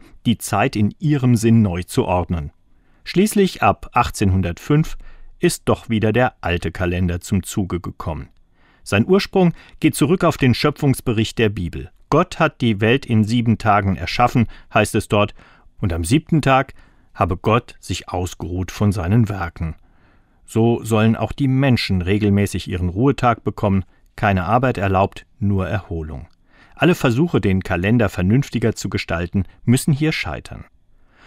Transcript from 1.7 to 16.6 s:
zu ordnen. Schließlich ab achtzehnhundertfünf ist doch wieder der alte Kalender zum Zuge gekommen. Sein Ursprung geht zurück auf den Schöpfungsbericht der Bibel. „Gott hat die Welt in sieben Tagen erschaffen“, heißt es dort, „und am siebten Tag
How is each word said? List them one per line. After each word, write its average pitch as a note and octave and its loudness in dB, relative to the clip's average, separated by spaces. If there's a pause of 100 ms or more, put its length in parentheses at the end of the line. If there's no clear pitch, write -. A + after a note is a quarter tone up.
zu - -2
ordnen. E2+ -4 (520)
Schließlich G3 0
ab - 0
achtzehnhundertfünf F#2+ 0 (400)
ist - -2
doch - 0
wieder A2 0
der A#2+ 0
alte F2 -4
Kalender F2+ -2
zum F#2+ -2
Zuge F2+ -6
gekommen. D#2 -10 (540)
Sein G3 2
Ursprung F#3 2 (260)
geht D3+ 2
zurück D#3 2
auf E3 2
den B2+ 4
Schöpfungsbericht B2+ 0
der A2+ 2
Bibel. F2+ -8 (200)
„Gott E3 0
hat D#3 -2
die A2+ 0
Welt A#2 2
in A2 2
sieben A2+ 0
Tagen G#2 2
erschaffen“, - 0 (260)
heißt G#2+ 2
es G#2 -2
dort, G#2 2 (460)
„und F2 -2
am E2 -4
siebten D3+ 2
Tag C3+ 2 (400)